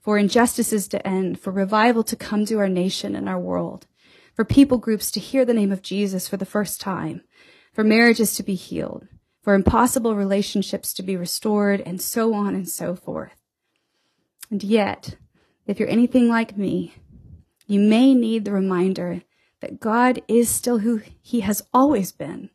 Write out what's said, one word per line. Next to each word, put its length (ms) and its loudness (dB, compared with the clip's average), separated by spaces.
for 160 0
injustices 720 2
to 180 -6
end, 320 -2
for 120 -8
revival 520 2
to 140 -6
come 300 -2
to 120 -2
our 100 2
nation 460 -2
and 140 -6
our 100 -4
world, 480 -6
for 100 -2
people 360 4
groups 320 -4
to 100 -6
hear 240 0
the 80 0
name 180 2
of 100 -4
Jesus 460 -4
for 80 -6
the 100 -6
first 360 -6
time, 400 -8
for 140 -2
marriages 500 4
to 80 -8
be 120 -4
healed, 520 -10
for 120 2
impossible 600 4
relationships 800 -2
to 80 -12
be 140 -6
restored, 680 0
and 200 -10
so 320 -2
on 220 -2
and 120 -6
so 260 -6
forth. 420 -12
And 120 -4
yet, 520 -2
if 140 -4
you're 80 0
anything 400 4
like 300 -2
me, 380 -4
you 140 2
may 340 6
need 300 2
the 80 -4
reminder 720 -2
that 180 -14
God 480 2
is 220 4
still 300 -2
who 220 0
he 200 -4
has 220 -4
always 380 4
been 440 -12